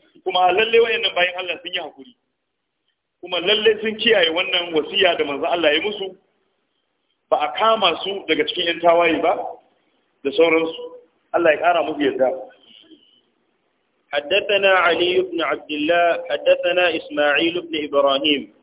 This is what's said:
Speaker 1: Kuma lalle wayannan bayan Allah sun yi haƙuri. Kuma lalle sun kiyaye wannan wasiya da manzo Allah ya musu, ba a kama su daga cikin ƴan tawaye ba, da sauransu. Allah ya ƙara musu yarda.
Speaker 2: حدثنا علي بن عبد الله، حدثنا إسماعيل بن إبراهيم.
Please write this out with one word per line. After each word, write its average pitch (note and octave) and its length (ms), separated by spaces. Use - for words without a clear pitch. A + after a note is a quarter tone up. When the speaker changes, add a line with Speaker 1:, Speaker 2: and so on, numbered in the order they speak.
Speaker 1:
Kuma F3+ 280
lalle A3+ 280
wayannan A3 360
bayan F3 220
Allah F3 240
sun F3+ 120
yi F3+ 60
haƙuri. C3+ 360
Kuma F3 180
lalle G#3+ 420
sun G#3+ 160
kiyaye G#3 320
wannan F3 440
wasiya E3+ 440
da D#3 80
manzo C#3+ 200
Allah D#3+ 280
ya D#3+ 80
musu, G3 340
ba D3+ 100
a D3+ 180
kama G3+ 460
su G3 240
daga D3+ 200
cikin F3+ 200
ƴan E3+ 140
tawaye E3+ 400
ba, F3 140
da C#3 80
sauransu. D#3+ 600
Allah E3+ 200
ya D3 60
ƙara E3 240
musu D3 180
yarda. B2+ 300
Speaker 2:
حدثنا G3 560
علي F3 520
بن E3 200
عبد D3 300
الله، E3+ 580
حدثنا F3 680
إسماعيل D3+ 640
بن D#3+ 220
إبراهيم. C#3 800